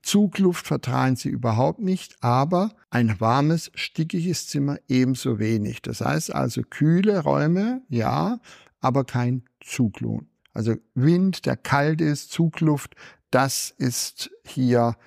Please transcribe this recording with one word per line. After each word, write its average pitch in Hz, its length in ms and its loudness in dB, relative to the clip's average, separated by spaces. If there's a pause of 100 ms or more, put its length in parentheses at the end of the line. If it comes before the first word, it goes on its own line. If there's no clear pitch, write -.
Zugluft 190 640 2
vertragen 131 480 0
sie - 140 -6
überhaupt 120 500 0
nicht, 185 440 -4
aber 160 500 0 (180)
ein 113 300 2
warmes, 139 560 2
stickiges 165 720 -4
Zimmer 143 300 -2 (100)
ebenso 127 500 0
wenig. 110 420 -2
Das - 200 -8
heißt 135 340 -2
also, 127 280 -2
kühle 180 580 2
Räume, 170 680 0
ja, 156 520 0 (400)
aber 135 240 2
kein 123 400 -2 (160)
Zuglu-, 113 640 -4 (300)
also 110 220 -2 (220)
Wind, 175 500 2
der 131 100 0
kalt 151 440 0
ist, 147 320 -2
Zugluft, 156 640 0 (340)
das 131 480 0
ist - 540 -4 (120)
hier 120 520 2 (100)